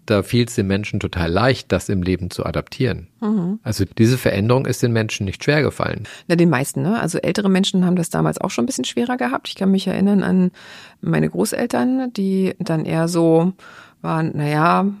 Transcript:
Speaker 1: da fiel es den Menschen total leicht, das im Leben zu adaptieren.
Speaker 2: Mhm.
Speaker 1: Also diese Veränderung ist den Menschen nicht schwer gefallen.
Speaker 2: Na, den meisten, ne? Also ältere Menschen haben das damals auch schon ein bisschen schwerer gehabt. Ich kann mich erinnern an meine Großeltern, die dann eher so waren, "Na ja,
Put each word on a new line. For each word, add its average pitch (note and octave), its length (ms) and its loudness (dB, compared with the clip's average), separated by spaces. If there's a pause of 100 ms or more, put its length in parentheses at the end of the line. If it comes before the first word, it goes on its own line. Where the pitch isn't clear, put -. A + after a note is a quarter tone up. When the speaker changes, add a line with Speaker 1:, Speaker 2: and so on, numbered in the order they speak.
Speaker 1:
da G2+ 160 4
fiel A#2+ 220 2
es - 100 -10
den G2+ 100 0
Menschen G2 340 -2
total E2+ 320 -2
leicht, A2+ 400 0
das F2+ 160 0
im G2 140 0
Leben F2 300 -2
zu - 160 -4
adaptieren. F2 640 -4 (120)
Speaker 2:
Mhm. G#3 400 -2
Speaker 1:
Also - 240 -2 (120)
diese A#2+ 200 4
Veränderung A#2 480 2
ist - 160 -4
den A#2+ 100 2
Menschen A2 340 -2
nicht - 180 -6
schwer D3 180 4
gefallen. - 420 -2 (240)
Speaker 2:
Na, F3 80 2
den E3+ 140 6
meisten, C3+ 320 0
ne? G3+ 180 0
Also E3+ 200 -2
ältere G3 300 0
Menschen F#3 360 2
haben F3 100 2
das E3+ 140 0
damals D#3+ 320 0
auch F#3+ 80 -2
schon A#3 140 -2
ein - 20 0
bisschen B3+ 200 -4
schwerer B3 320 -2
gehabt. B3+ 320 -4
Ich - 60 -12
kann F#3+ 140 0
mich F#3+ 160 2
erinnern G3 380 2
an F3+ 260 2 (500)
meine D#3+ 300 0
Großeltern, B3 800 -2
die F#3+ 460 0
dann D#3+ 280 -2
eher D#3+ 220 -2
so E3+ 460 4 (480)
waren, D#3+ 320 -2
"Na D3 140 -2
ja, F3 400 2 (120)